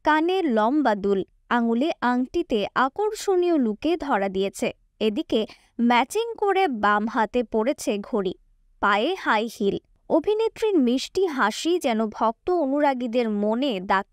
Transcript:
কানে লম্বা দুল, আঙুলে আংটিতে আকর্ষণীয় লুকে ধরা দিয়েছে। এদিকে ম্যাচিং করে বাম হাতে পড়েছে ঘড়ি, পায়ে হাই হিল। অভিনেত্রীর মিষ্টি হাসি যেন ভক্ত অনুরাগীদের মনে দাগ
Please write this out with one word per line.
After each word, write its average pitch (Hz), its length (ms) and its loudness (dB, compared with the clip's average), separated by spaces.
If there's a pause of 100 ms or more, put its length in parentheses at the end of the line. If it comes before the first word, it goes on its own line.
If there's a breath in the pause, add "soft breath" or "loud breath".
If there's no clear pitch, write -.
কানে 330 380 2
লম্বা 240 520 2
দুল, 196 300 0 (240)
আঙুলে 233 520 0
আংটিতে 247 760 -2
আকর্ষণীয় 349 840 0
লুকে 254 380 0
ধরা 233 320 -2
দিয়েছে। 190 460 -4 (260)
এদিকে 220 460 -2 (340 loud breath)
ম্যাচিং 262 540 0
করে 381 340 2
বাম 208 400 0
হাতে 226 340 0
পড়েছে 220 560 -2
ঘড়ি, 196 360 -4 (460)
পায়ে 220 340 2
হাই 233 340 0 (120)
হিল। 196 180 0 (300)
অভিনেত্রীর 427 680 0
মিষ্টি 262 480 0
হাসি 285 520 0
যেন 226 280 0
ভক্ত 220 440 -4
অনুরাগীদের 262 800 0
মনে 214 500 0
দাগ 196 320 0